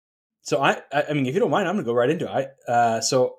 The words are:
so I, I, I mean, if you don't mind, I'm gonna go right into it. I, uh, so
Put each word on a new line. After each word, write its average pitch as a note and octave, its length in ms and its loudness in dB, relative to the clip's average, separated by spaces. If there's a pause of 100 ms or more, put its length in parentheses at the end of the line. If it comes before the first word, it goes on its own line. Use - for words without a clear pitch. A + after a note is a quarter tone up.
(420)
so C#3+ 200 -2
I, D3+ 200 2 (100)
I, C#3+ 180 0
I D3+ 40 -4
mean, C#3 140 0
if C3 80 -4
you G3+ 40 0
don't G#3 120 2
mind, F3+ 160 0
I'm F#3 80 -2
gonna E3 100 -4
go A#2 80 -2
right B2 160 4
into D#3+ 160 -2
it. A#2+ 240 -4 (200)
I, - 20 0
uh, A#2 300 2
so B2+ 380 0